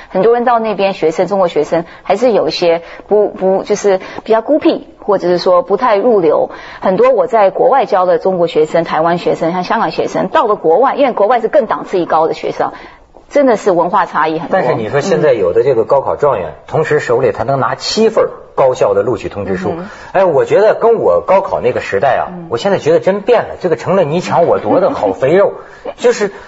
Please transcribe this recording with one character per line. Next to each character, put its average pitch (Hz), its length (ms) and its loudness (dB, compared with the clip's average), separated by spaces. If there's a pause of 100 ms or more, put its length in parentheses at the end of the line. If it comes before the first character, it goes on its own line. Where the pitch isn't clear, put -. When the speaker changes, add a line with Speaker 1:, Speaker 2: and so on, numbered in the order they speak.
Speaker 1:
很 190 140 0
多 233 120 4
人 240 100 0
到 240 140 2
那 220 160 -4
边， 196 200 0
学 160 160 0
生， 170 160 0
中 196 120 -2
国 180 100 2
学 151 160 -2
生 170 200 -2 (180)
还 196 140 0
是 240 160 2
有 151 160 0
一 - 20 -2
些 170 320 0 (240)
不， 202 220 2
不， 190 340 0
就 208 120 -4
是 190 260 0 (240)
比 220 80 -2
较 220 80 2
孤 294 180 0
僻， 294 300 -2 (100)
或 196 200 0
者 175 100 -2
是 175 100 2
说 175 240 2
不 196 140 -2
太 226 200 2
入 208 240 2
流。 143 300 2 (300)
很 190 160 0
多 220 140 4
我 190 160 2
在 202 240 4
国 - 180 2
外 254 160 4
教 185 220 0
的 170 120 2
中 185 200 -2
国 170 80 2
学 156 180 2
生、 165 180 0
台 156 200 -2
湾 175 160 0
学 160 160 -2
生， 165 180 -2
像 180 100 -4
香 208 160 -2
港 180 120 -2
学 - 160 -2
生， 165 220 -4
到 302 180 2
了 202 100 0
国 165 220 2
外， 240 160 2
因 277 120 2
为 233 60 0
国 202 140 2
外 240 140 2
是 - 80 -2
更 254 180 2
档 151 180 -6
次 190 140 -4
一 165 80 -2
高 160 200 0
的 156 80 -4
学 - 180 -6
校， 139 200 -6 (580)
真 285 160 2
的 226 100 2
是 208 140 0
文 175 200 0
化 185 160 0
差 160 220 0
异 160 100 -4
很 - 100 -8
多。 190 100 0
Speaker 2:
但 127 80 0
是 143 80 0
你 113 140 -4
说 139 120 -2
现 160 200 0
在 147 140 4
有 92 180 0
的 117 100 4
这 135 120 2
个 110 100 2
高 135 160 2
考 92 160 -4
状 139 220 0
元， 85 100 -6
Speaker 1:
嗯。 76 60 -14 (120)
Speaker 2:
同 151 180 -2
时 147 140 0
手 127 220 0
里 123 100 2
他 110 140 -4
能 135 160 -2
拿 123 140 -2
七 - 340 0
份 196 180 0 (280)
高 135 180 2
校 113 220 0
的 98 80 2
录 110 160 -2
取 87 100 -10
通 101 160 -10
知 95 120 -4
书。 95 200 -4
Speaker 1:
嗯 - 0 -
哼。 185 120 -12 (240)
Speaker 2:
哎， 190 120 2
我 135 220 2
觉 156 160 2
得 208 120 4
跟 226 200 2
我 90 260 2
高 185 220 2
考 - 180 -4
那 117 120 0
个 117 80 -4
时 98 200 -4
代 127 160 2
啊， 78 140 -2
Speaker 1:
嗯。 175 180 -14
Speaker 2:
我 117 80 -4
现 196 160 -2
在 170 60 2
觉 143 140 0
得 165 80 2
真 196 200 0
变 208 220 2
了， - 180 -12
这 185 80 -2
个 160 80 0
成 180 200 -2
了 185 80 2
你 156 160 -2
抢 - 260 0
我 101 120 2
夺 117 220 0
的 180 100 2
好 101 220 -2
肥 135 220 0
肉。 190 180 2 (280)
Speaker 1:
<laughs> - 160 -12
Speaker 2:
就 240 160 2
是 208 200 -4 (160)